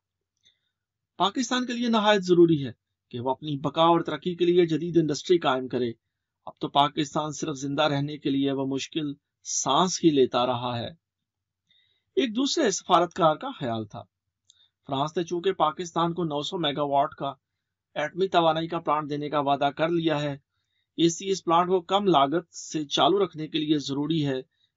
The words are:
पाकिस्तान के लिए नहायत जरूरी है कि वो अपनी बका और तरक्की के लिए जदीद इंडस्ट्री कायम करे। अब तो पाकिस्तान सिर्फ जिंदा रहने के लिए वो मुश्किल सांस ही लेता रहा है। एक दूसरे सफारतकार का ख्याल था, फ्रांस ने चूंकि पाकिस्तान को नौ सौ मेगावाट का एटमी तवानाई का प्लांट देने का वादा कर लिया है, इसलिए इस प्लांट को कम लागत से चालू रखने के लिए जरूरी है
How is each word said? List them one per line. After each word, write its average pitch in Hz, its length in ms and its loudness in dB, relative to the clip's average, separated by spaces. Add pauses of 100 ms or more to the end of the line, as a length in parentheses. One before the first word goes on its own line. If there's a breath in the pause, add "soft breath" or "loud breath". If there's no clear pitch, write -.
(1200)
पाकिस्तान 247 460 -2
के 247 80 -6
लिए 240 160 -2
नहायत 208 340 4
जरूरी 170 360 6
है 127 160 -8 (380)
कि 123 60 -8
वो 127 120 -4
अपनी 147 280 -6
बका 151 300 2
और 165 140 4
तरक्की 165 320 -6
के 175 100 0
लिए 175 220 6
जदीद 160 300 0
इंडस्ट्री 156 420 2
कायम 131 300 -2
करे। 120 260 -4 (520)
अब - 140 -18
तो 156 80 -4
पाकिस्तान 151 640 0
सिर्फ 151 240 -6
जिंदा 143 300 -2
रहने 143 300 -2
के 147 120 -4
लिए 139 220 0
वो 135 160 -2
मुश्किल 143 480 -6 (300)
सांस 160 580 0
ही 165 80 8
लेता 127 340 2
रहा 123 300 -4
है। 117 140 -8 (1300)
एक 247 160 0
दूसरे 262 380 0
सफारतकार 170 640 2
का 254 160 -10
ख्याल 113 340 -6
था, 107 160 -16 (880 soft breath)
फ्रांस 143 280 -4
ने 180 60 -2
चूंकि 175 300 -2
पाकिस्तान 170 600 -2
को 175 100 -4
नौ 147 200 -4
सौ 190 140 -8
मेगावाट 147 560 0
का 143 160 -8 (680)
एटमी 151 320 -2
तवानाई 165 400 2
का 170 120 -4
प्लांट 151 300 -2
देने 147 200 -6
का 151 120 0
वादा 139 300 2
कर 151 180 -2
लिया 165 280 0
है, 143 220 -4 (580)
इसलिए 170 340 0
इस 185 100 -2
प्लांट 170 280 2
को 185 140 4
कम 202 240 0
लागत 156 440 4
से - 360 -8
चालू 156 320 2
रखने 156 280 -2
के 160 120 -4
लिए 151 200 0
जरूरी 143 420 -2
है 135 200 -2 (360)